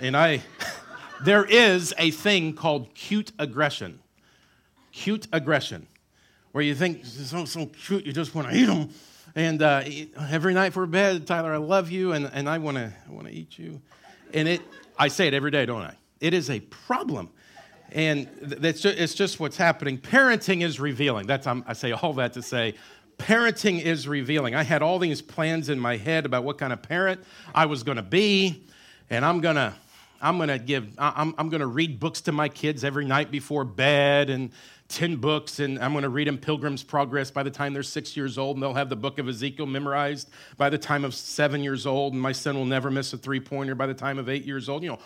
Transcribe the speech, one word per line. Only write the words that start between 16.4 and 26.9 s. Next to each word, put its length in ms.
a 80
problem. 720
And 360
th-, 140
that's 200
ju-, 140
it's 200
just 240
what's 180
happening. 400
Parenting 640
is 180
revealing. 460
That's, 220
um, 180
I 80
say 200
all 200
that 200
to 100
say, 320
parenting 640
is 260
revealing. 460
I 80
had 220
all 160
these 240
plans 460
in 100
my 180
head 300
about 160
what 160
kind 120
of 120
parent 360